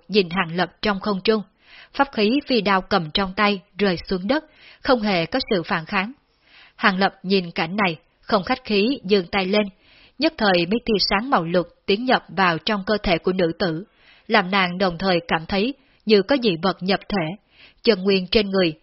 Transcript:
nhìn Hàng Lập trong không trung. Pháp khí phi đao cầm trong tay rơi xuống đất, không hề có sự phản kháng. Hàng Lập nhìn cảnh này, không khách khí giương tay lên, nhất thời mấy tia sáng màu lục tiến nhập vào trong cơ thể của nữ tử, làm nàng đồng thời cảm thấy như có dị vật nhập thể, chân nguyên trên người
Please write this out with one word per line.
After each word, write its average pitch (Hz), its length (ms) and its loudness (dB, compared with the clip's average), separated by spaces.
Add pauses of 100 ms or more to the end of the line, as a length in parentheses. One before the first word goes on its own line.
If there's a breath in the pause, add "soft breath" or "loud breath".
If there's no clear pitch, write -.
nhìn 185 220 0
Hàng 170 260 -4
Lập 180 160 -2 (100)
trong 202 180 -2
không 196 240 -4
trung. 220 180 2 (520 loud breath)
Pháp 277 200 0
khí 214 160 2 (180)
phi 240 140 2
đao 190 200 2
cầm 175 320 -2
trong 190 220 -2
tay 208 260 0 (160)
rơi 190 200 0 (100)
xuống 190 200 -4
đất, 302 180 -2 (360 loud breath)
không 254 200 2
hề 185 240 0
có 262 140 -4 (100)
sự 180 140 0
phản 165 220 -6
kháng. 202 260 -4 (640 soft breath)
Hàng 190 240 2
Lập 190 140 2 (100)
nhìn 180 280 0
cảnh 180 240 -4
này, 185 240 -2 (220)
không - 220 0
khách 254 220 -4
khí 214 380 0
giương 185 280 2
tay 196 140 0
lên, 208 180 0 (560 soft breath)
nhất 311 180 2
thời 208 160 4
mấy 175 320 2
tia 214 120 2 (120)
sáng 220 200 -2
màu 214 140 2
lục 170 240 0 (180)
tiến 208 200 0
nhập 226 240 2
vào 170 280 0
trong 202 300 -4
cơ 208 160 0
thể 175 140 2
của 185 160 -2
nữ 175 260 0
tử, 170 240 -2 (440 soft breath)
làm 202 240 2
nàng 185 260 0
đồng 185 200 0
thời 196 300 2
cảm 165 180 -2
thấy 214 280 -2 (320 soft breath)
như 208 160 6
có 277 220 0
dị 190 200 2
vật 185 200 -2
nhập 190 160 0 (100)
thể, 180 340 -4 (400 soft breath)
chân 190 200 2
nguyên 190 240 2
trên 208 220 2
người 185 340 2